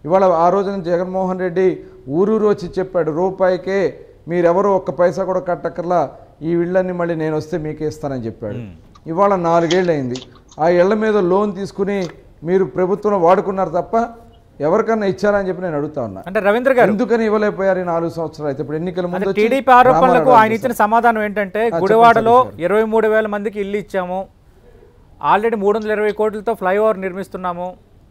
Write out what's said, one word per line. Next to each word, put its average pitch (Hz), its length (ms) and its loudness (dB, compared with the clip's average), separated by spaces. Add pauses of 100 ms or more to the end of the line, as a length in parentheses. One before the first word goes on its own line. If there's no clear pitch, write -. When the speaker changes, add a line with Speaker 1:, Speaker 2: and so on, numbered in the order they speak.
Speaker 1:
ఇవాళ 190 180 2
ఆ 175 260 4
రోజున 196 320 -2
జగన్మోహన్ 180 580 -4
రెడ్డి 185 440 0 (260)
ఊరూరు 208 380 0
వచ్చి 202 320 -2
చెప్పాడు, 175 320 -2
"రూపాయికే 185 880 -2 (280)
మీరెవరు 175 420 2
ఒక్క 185 220 0
పైసా 180 320 0
కూడా 185 160 -2
కట్టక్కర్లా, 170 720 -4 (300)
ఈ 156 100 -4
ఇళ్ళన్నీ 180 420 0
మళ్ళీ 170 220 -4
నేను 156 220 -2
వస్తే 156 200 -6
మీకే 151 300 -6
ఇస్తానని" 135 380 -8
చెప్పాడు. 110 320 -10
Speaker 2:
మ్మ్. 104 160 -14 (340)
Speaker 1:
ఇవాళ 196 280 2
నాలుగేళ్ళు 170 560 2
అయింది. 127 240 -4 (440)
ఆ 160 100 2
ఇళ్ల 180 240 4
మీద 214 240 0
లోన్ 196 380 0
తీసుకుని 196 540 -6 (340)
మీరు 185 220 2
ప్రభుత్వంలో 202 540 -2
వాడుకున్నారు 190 500 2
తప్ప 226 380 -2 (540)
ఎవరికన్నా 214 440 0
ఇచ్చారా 202 320 0
అని 196 100 -2
చెప్పి 180 140 -6
నేను 165 160 -4
అడుగుతా 151 240 -6
ఉన్నా. 95 260 -10
Speaker 2:
అంటే 190 120 -4
రవీంద్ర 240 340 0
గారు, 220 180 4
Speaker 1:
ఎందుకని 226 340 0
ఇవ్వలేకపోయారు 190 540 0
ఈ 180 40 -4
నాలుగు 170 260 -2
సంవత్సరాలు? 156 400 -6
అయితే 135 120 -6
ఇప్పుడు 147 160 -6
ఎన్నికల 180 240 -6
ముందు 175 140 -4
Speaker 2:
అంటే 196 140 -2
Speaker 1:
వచ్చి 208 180 2
Speaker 2:
టీడీపీ 269 240 2
ఆరోపణలకు 254 340 6
Speaker 1:
రామారావు 254 240 4
Speaker 2:
ఆయన 220 220 6
ఇచ్చిన 226 200 -2
Speaker 1:
సార్. - 60 -6
Speaker 2:
సమాధానం 220 460 2
ఏంటంటే, 208 380 -4
Speaker 1:
ఆ, 233 40 2
చెప్పండి 175 180 0
Speaker 2:
గుడివాడలో 226 600 6
Speaker 1:
సతీష్ 196 180 -6
గారు. - 20 -4
Speaker 2:
ఇరవై 202 200 2
మూడు 220 240 0
వేల 220 200 2
మందికి 208 340 -6
ఇల్లు 202 160 -4
ఇచ్చాము, 185 500 -6 (1080)
already 220 240 0
మూడు 208 180 2
వందల 214 140 -4
ఇరవై 208 200 0
కోట్లతో 214 420 -2
ఫ్లైఓవర్ 202 480 0
నిర్మిస్తున్నాము, 180 720 -8 (360)